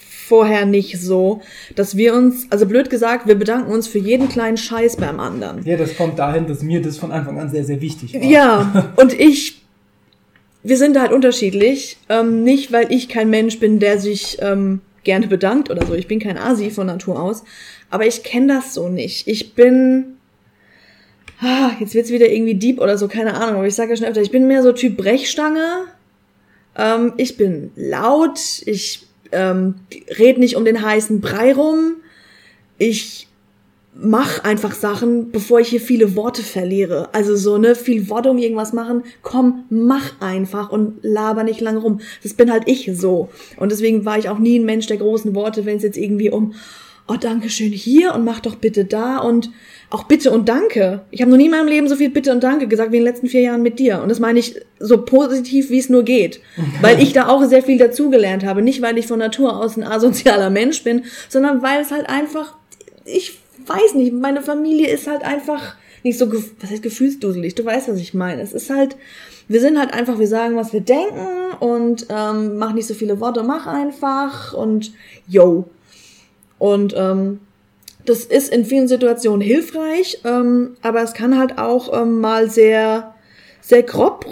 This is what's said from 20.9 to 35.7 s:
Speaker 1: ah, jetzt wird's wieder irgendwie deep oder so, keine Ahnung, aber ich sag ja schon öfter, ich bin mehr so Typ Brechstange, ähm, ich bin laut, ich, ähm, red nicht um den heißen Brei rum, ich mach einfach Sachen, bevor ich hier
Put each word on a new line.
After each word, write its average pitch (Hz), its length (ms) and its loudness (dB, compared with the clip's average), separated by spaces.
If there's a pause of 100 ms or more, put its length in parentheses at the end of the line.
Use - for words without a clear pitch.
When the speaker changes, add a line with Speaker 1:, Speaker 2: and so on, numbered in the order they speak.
Speaker 1:
ah, 254 400 0
jetzt 214 140 -6
wird's 233 180 0
wieder 233 180 6
irgendwie 220 240 0
deep 220 260 0
oder 202 160 2
so, 196 120 -2
keine 220 260 -4
Ahnung, 220 220 -2
aber 190 100 -2
ich 202 80 -2
sag 226 160 -2
ja 233 60 -2
schon 220 100 -4
öfter, 220 160 0
ich 202 80 -2
bin 262 160 4
mehr 262 160 4
so 247 100 6
Typ 247 240 -2
Brechstange, 302 720 -2 (1120)
ähm, 226 380 0
ich 254 200 -4
bin 180 380 -2
laut, 254 640 0 (260)
ich, - 440 -8 (240)
ähm, 185 420 0 (440)
red 254 200 6
nicht 240 160 2
um 220 100 0
den 226 180 0
heißen 214 380 0
Brei 226 320 2
rum, 311 420 0 (840)
ich - 480 -4 (680)
mach 220 480 0
einfach 214 300 -2
Sachen, 233 600 -4
bevor 233 280 2
ich 233 80 0
hier 233 120 -2